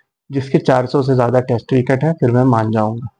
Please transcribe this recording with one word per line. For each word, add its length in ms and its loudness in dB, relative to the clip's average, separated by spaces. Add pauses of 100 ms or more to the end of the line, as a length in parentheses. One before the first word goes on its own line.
(320)
जिसके 260 -2
चार 280 2
सौ 160 0
से 140 0
ज्यादा 240 2
test 320 -4
wicket 320 0
है, 80 0
फिर 180 0
मैं 140 2
मान 260 0
जाऊंगा। 380 -4 (120)